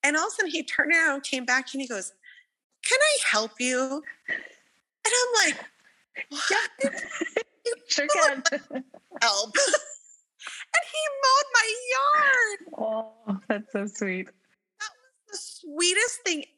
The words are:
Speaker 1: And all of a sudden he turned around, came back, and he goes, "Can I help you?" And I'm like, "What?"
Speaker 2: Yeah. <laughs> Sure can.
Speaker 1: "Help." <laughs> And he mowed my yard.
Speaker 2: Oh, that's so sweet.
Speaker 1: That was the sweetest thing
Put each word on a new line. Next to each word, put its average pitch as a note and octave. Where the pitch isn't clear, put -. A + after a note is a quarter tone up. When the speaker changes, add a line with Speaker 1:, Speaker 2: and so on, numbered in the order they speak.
Speaker 1:
And D4
all E4
of -
a -
sudden F#4
he E4
turned D4
around, D#4
came C4
back, B3+
and C4+
he B3+
goes, G#3
"Can B4+
I D5+
help A3
you?" C4
And -
I'm A#4+
like, -
"What?" F#4+
Speaker 2:
Yeah. C#5
<laughs> -
Sure C#4+
can. D4
Speaker 1:
"Help." G#3+
<laughs> C#5+
And -
he D#5
mowed C#5
my A4
yard. C5+
Speaker 2:
Oh, A3
that's G#3
so G3+
sweet. F#3
Speaker 1:
That -
was -
the G4+
sweetest F4
thing E4